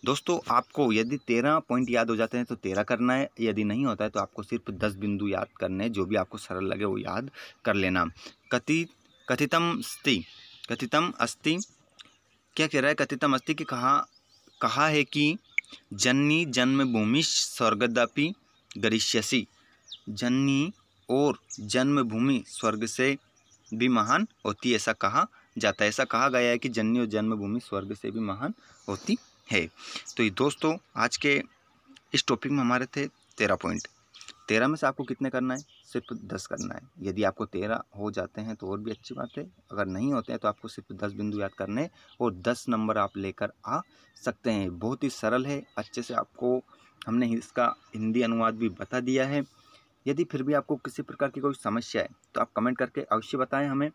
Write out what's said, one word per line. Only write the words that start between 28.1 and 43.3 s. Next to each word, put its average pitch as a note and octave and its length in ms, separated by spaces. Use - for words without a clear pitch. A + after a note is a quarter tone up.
भी A2+ 80
महान A2+ 340
होती C#3+ 300
है। F2+ 180
तो B2 60
ये G#2+ 60
दोस्तों, C#3+ 460
आज A#2 220
के C#3+ 240
इस - 140
टॉपिक C3 240
में C#3+ 80
हमारे B2 260
थे C#3 200
तेरह G2+ 180
पॉइंट। F2 320
तेरह A2+ 200
में D3+ 80
से D3+ 120
आपको C3+ 160
कितने C3 260
करना B2+ 240
है? C3+ 60
सिर्फ - 280
दस - 220
करना - 280
है। - 60
यदि F#2+ 220
आपको G2 220
तेरह G#2 380
हो G#2 140
जाते F#2+ 300
हैं A2 140
तो G2+ 120
और G2+ 120
भी A2 120
अच्छी - 240
बात - 220
है, D3 60
अगर G2+ 140
नहीं G2 280
होते A#2 200
हैं A2+ 60
तो - 80
आपको G#2+ 200
सिर्फ - 280
दस G2 180
बिंदु G#2 260
याद G2 140
करने G2+ 280
हैं E3 80
और A#2 120
दस G2 360
नंबर A2 280
आप G2+ 200
लेकर F#2+ 340